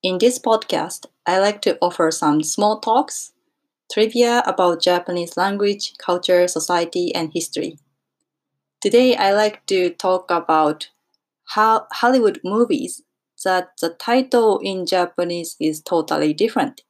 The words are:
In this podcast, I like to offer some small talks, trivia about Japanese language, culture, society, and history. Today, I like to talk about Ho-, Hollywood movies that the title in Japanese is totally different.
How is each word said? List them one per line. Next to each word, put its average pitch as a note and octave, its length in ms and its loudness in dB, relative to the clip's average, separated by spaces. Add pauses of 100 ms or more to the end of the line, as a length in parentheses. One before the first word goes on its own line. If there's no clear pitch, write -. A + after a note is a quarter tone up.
In F#3 140 -2
this A#3+ 200 2
podcast, F#3 680 -2 (200)
I F#3 140 2
like G#3 220 0
to F3+ 180 0
offer D#3+ 320 0
some D#3 320 0
small G#3 340 0
talks, - 540 -2 (580)
trivia A#3 560 2
about F3 360 0
Japanese F3 540 -2
language, G3+ 640 -2
culture, F3+ 480 2
society, F3 680 -2
and D#3+ 220 -4
history. D#3+ 460 -6 (1000)
Today, A#3+ 360 4
I G3 160 2
like G#3+ 340 0
to F3+ 240 0
talk F#3 400 -4
about D#3 600 0 (680)
Ho-, A3 340 2
Hollywood A#3+ 540 2
movies G#3 580 -2 (400)
that F#3 380 -2
the E3 100 -2
title A#3+ 720 2
in F#3 240 -6
Japanese F3 720 -4
is D#3 240 -2
totally D#3 500 -2
different. G3+ 580 -2